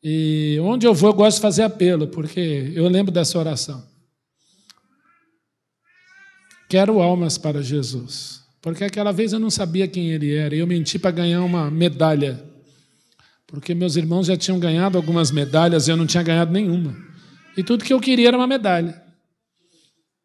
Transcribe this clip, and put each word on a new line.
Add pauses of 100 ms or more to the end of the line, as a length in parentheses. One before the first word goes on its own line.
E
onde
eu
vou,
eu
gosto
de
fazer
apelo,
porque
eu
lembro
dessa
oração. (2750)
"Quero
almas
para
Jesus." (180)
Porque
aquela
vez
eu
não
sabia
quem
ele
era,
e
eu
menti
pra
ganhar
uma
medalha. (1040)
Porque
meus
irmãos
já
tinham
ganhado
algumas
medalhas
e
eu
não
tinha
ganhado
nenhuma. (600)
E
tudo
que
eu
queria
era
uma
medalha. (1200)